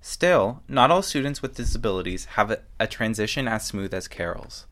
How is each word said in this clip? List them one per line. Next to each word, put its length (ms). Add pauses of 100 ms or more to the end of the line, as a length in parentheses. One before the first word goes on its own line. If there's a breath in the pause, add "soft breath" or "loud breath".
Still, 640
not 240
all 100
students 400
with 140
disabilities 680
have 260
a, 80 (200)
a 80
transition 600
as 180
smooth 280
as 140
Carol's. 640